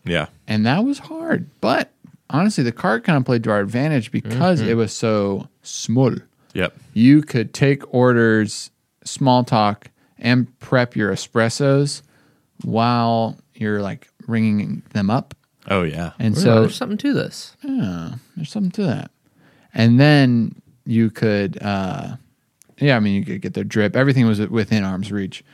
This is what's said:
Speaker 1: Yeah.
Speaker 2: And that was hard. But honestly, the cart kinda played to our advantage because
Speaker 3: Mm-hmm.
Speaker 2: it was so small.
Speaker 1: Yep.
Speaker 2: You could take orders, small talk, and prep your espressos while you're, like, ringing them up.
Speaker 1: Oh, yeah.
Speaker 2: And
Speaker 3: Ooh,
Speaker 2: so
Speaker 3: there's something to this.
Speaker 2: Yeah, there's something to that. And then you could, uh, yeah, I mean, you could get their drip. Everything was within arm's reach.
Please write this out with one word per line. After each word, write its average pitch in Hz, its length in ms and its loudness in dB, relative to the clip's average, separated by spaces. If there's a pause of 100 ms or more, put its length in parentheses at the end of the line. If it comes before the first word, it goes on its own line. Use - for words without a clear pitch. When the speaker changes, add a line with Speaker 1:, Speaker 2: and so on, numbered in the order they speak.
Speaker 1:
Yeah. 78 220 -2 (200)
Speaker 2:
And 107 200 0
that 160 180 0
was 277 140 -4
hard. 320 500 -6 (120)
But - 300 -2 (380)
honestly, 175 340 0
the 117 80 0
cart 214 320 -4
kinda 147 180 2
played 120 240 0
to 117 40 -2
our 104 100 2
advantage 120 520 -2
because 139 500 0
Speaker 3:
Mm-hmm. - 80 -2
Speaker 2:
it 233 60 2
was 220 180 -2
so 101 540 -2 (160)
small. 123 500 0 (400)
Speaker 1:
Yep. - 240 -4 (160)
Speaker 2:
You 135 300 6
could - 320 -4
take 139 360 0
orders, 117 800 2 (340)
small 127 400 2
talk, 107 460 -2 (320)
and 123 380 0
prep 123 380 -2
your 101 160 0
espressos 139 880 0 (640)
while 117 720 0 (180)
you're, 104 260 -4
like, 92 280 -10 (180)
ringing 104 640 -2
them 101 180 -2
up. - 240 -4 (360)
Speaker 1:
Oh, 95 140 2
yeah. 80 360 -6
Speaker 2:
And 110 160 0
Speaker 3:
Ooh, 151 60 -2
Speaker 2:
so 117 180 6
Speaker 3:
there's 110 160 2
something 214 220 -6
to 285 160 -2
this. - 500 -6
Speaker 2:
Yeah, 95 520 -6 (200)
there's 160 160 -10
something 196 200 -4
to 208 120 -6
that. - 280 -4 (600)
And 117 240 4
then 135 640 4 (240)
you 113 240 2
could, 104 540 -2
uh, 95 540 -6 (640)
yeah, 139 180 4
I - 20 2
mean, 104 160 2
you 98 80 0
could - 160 -8
get - 140 -8
their 101 100 -4
drip. 104 320 0
Everything 131 320 4
was 107 140 2
within 107 420 0
arm's 95 260 -6
reach. 98 320 -8 (120)